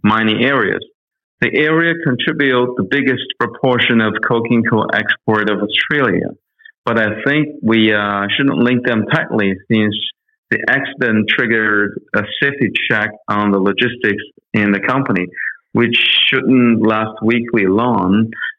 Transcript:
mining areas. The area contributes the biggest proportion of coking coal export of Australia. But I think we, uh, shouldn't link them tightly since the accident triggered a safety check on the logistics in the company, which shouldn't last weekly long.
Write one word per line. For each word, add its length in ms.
mining 420
areas. 400
The 120
area 400
contributes 720
the 140
biggest 340
proportion 640
of 120
coking 340
coal 300
export 560
of 140
Australia. 680
But 140
I 280
think 220
we, 320
uh, 320
shouldn't 220
link 280
them 200
tightly 480
since 260
the 80
accident 600
triggered 720
a 80
safety 280
check 220
on 240
the 60
logistics 640
in 200
the 80
company, 460
which 240
shouldn't 580
last 380
weekly 440
long. 640